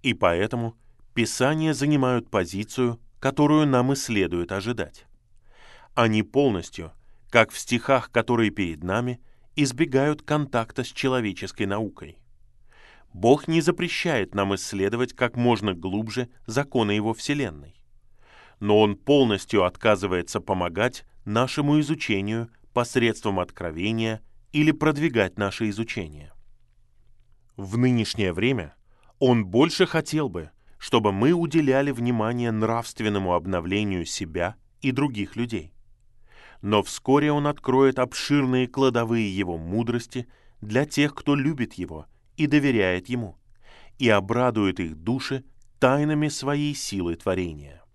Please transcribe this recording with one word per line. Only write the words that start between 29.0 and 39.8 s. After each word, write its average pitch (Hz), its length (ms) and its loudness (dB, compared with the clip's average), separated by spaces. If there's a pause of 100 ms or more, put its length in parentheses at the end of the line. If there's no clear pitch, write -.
Он 120 260 2
больше 147 400 2
хотел 151 440 -2
бы, 82 220 -10 (260)
чтобы 107 340 0
мы 120 220 2
уделяли 147 580 0
внимание 120 600 -2
нравственному 107 840 -2
обновлению 90 720 -2
себя 87 500 -6 (260)
и 135 100 0
других 120 440 -4
людей. 110 380 -6 (880)
Но 101 200 2
вскоре 147 480 2
Он 147 160 0
откроет 135 500 2
обширные 127 680 0
кладовые 117 680 0
Его 87 220 -2
мудрости 117 680 -4 (340)